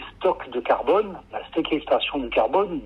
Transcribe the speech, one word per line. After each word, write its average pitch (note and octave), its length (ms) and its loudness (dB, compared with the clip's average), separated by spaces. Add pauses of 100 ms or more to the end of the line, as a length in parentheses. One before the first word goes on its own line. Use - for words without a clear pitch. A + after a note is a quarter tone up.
(160)
stocks - 360 -2
de B2 100 -4
carbone, E3+ 560 2 (160)
la - 80 -8 (120)
séquestration D3+ 640 0
du A#2+ 100 -4
carbone C#3+ 560 2